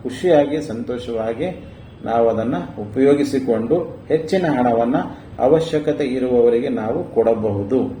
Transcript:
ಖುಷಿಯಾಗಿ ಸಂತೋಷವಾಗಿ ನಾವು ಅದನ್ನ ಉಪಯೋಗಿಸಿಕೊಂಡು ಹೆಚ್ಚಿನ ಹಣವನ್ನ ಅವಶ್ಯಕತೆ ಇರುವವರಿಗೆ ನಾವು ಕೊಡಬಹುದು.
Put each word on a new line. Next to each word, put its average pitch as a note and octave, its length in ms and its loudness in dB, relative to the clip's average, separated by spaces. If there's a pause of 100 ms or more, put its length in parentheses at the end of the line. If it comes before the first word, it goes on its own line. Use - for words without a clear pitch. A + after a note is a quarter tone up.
ಖುಷಿಯಾಗಿ D3 580 2
ಸಂತೋಷವಾಗಿ A#2 1040 -6 (400)
ನಾವು A#2 240 4
ಅದನ್ನ A2 260 -2 (240)
ಉಪಯೋಗಿಸಿಕೊಂಡು C3 1000 2 (280)
ಹೆಚ್ಚಿನ F3 400 0
ಹಣವನ್ನ B2 480 2 (440)
ಅವಶ್ಯಕತೆ D3+ 680 2
ಇರುವವರಿಗೆ B2 640 2
ನಾವು A#2+ 340 -4
ಕೊಡಬಹುದು. A2 800 0 (180)